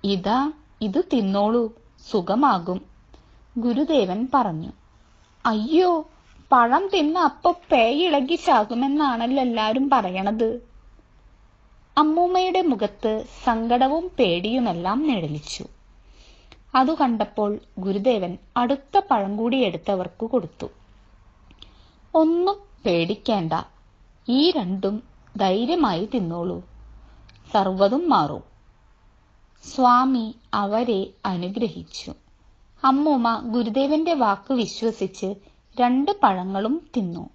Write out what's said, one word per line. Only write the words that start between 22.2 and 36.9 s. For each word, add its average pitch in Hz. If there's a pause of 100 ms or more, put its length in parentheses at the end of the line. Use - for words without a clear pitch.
പേടിക്കേണ്ട, 175 (760)
ഈ 277
രണ്ടും 196 (380)
ധൈര്യമായി 214
തിന്നോളൂ, 175 (880)
സർവ്വതും 202
മാറും." 151 (1160)
സ്വാമി 247 (200)
അവരെ 208 (200)
അനുഗ്രഹിച്ചു. 180 (720)
അമ്മൂമ്മ 269
ഗുരുദേവന്റെ 269
വാക്ക് 226
വിശ്വസിച്ച് 202 (460)
രണ്ട് 254 (120)
പഴങ്ങളും 196 (100)